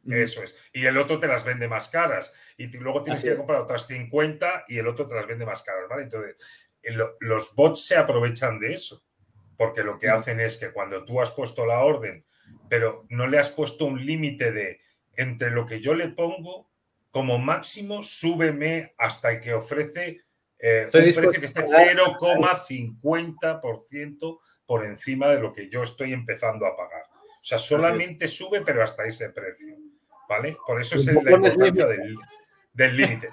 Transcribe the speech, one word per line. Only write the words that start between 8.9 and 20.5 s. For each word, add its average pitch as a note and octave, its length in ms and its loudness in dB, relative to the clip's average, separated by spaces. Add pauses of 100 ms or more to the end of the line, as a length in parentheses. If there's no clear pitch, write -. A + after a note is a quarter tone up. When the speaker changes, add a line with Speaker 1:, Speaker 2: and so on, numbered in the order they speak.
Speaker 1:
Porque A2+ 280 -2
lo G#2 160 -6
que A2 80 -2
Speaker 2:
Ujú. A2 100 6
Speaker 1:
hacen A2+ 220 -2
es A2+ 180 -2
que F#2+ 140 -10
cuando F#2+ 340 -8
tú B2 160 -2
has A#2+ 100 0
puesto A#2+ 340 -6
la A#2 160 2
orden, A#2 440 0 (440)
pero A2+ 400 0
no B2 180 -2
le C#3 120 4
has C#3+ 120 2
puesto D3 340 -4
un C3 200 -4
límite C#3+ 460 -2
de G2+ 280 -6 (360)
entre B2 360 -4
lo A#2+ 160 -2
que A2+ 120 -8
yo C3+ 140 0
le E3+ 160 0
pongo, E3+ 600 -6 (400)
como C3 260 0
máximo, G3+ 640 -4
súbeme D#3+ 960 -2
hasta A#2 340 -2
el A#2 100 -6
que A#2+ 120 -4
ofrece, D3 680 -6 (440)